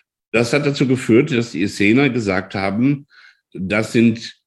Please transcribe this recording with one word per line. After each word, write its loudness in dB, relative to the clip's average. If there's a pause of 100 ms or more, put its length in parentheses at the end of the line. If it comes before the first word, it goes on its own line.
(320)
Das 0
hat 0
dazu 0
geführt, 2
dass -2
die -4
Essener 2
gesagt -4
haben, -2 (460)
das -4
sind 2 (140)